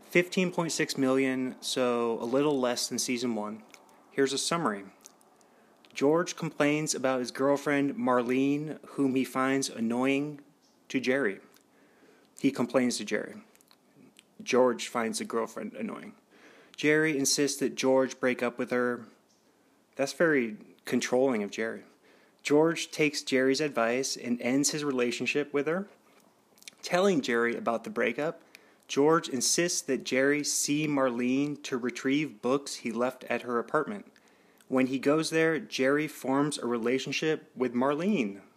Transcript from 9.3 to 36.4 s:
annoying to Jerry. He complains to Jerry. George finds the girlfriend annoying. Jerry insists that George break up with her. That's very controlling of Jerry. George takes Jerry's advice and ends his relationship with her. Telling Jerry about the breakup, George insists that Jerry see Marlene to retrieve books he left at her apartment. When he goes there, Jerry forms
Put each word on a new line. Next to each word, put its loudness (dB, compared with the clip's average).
annoying -2
to -2
Jerry. 0
He 2
complains 0
to -6
Jerry. -6
George 2
finds -4
the -6
girlfriend -6
annoying. -10
Jerry 2
insists 0
that -2
George 2
break 0
up -2
with -4
her. -2
That's -4
very 2
controlling 2
of -8
Jerry. -6
George 4
takes 0
Jerry's 2
advice 0
and -4
ends 2
his -4
relationship -2
with 0
her. -2
Telling 4
Jerry 2
about -2
the -8
breakup, -2
George 4
insists 0
that -2
Jerry 2
see 0
Marlene 0
to -4
retrieve -2
books 0
he -6
left -4
at -2
her -2
apartment. -4
When 2
he -4
goes 2
there, 2
Jerry 0
forms -2